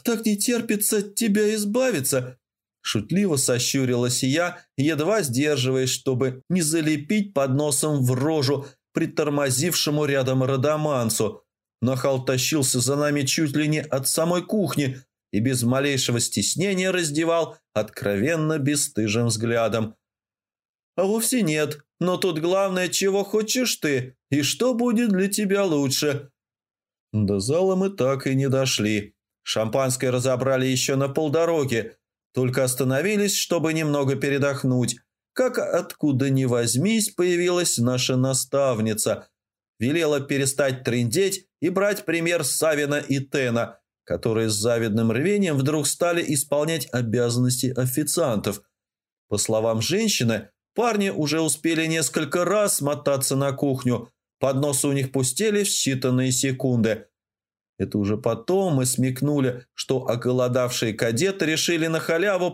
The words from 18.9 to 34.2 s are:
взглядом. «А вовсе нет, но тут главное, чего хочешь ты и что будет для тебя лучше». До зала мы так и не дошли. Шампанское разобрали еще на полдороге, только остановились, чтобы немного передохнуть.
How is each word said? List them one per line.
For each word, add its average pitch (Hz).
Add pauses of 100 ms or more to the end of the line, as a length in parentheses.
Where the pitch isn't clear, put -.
взглядом. 113 (1000)
«А 180
вовсе 226
нет, 151 (180)
но 180
тут 180
главное, 185
чего 196
хочешь 214
ты 127 (140)
и 143
что 240
будет 233
для 190
тебя 202
лучше». 143 (840)
До 101
зала 175
мы 190
так 135
и 135
не 139
дошли. 110 (260)
Шампанское 127
разобрали 127
еще 131
на 135
полдороге, 156 (360)
только 127
остановились, 147
чтобы 160
немного 147
передохнуть. 135 (340)